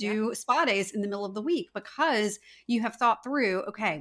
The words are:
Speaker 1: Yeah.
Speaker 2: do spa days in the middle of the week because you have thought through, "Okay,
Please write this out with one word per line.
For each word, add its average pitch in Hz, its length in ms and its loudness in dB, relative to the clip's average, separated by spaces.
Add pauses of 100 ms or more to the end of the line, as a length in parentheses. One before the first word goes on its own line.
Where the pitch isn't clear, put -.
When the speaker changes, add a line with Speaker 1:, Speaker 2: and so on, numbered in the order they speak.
Speaker 1:
Yeah. 208 140 0
Speaker 2:
do 226 180 0
spa 269 300 2
days 196 260 2
in 214 100 -2
the 202 60 -2
middle 202 180 -4
of 196 80 -6
the 208 80 -6
week 285 320 0
because 214 680 0 (280)
you 233 140 2
have 226 160 -4
thought 233 260 2
through, 247 400 0
"Okay, 202 380 -4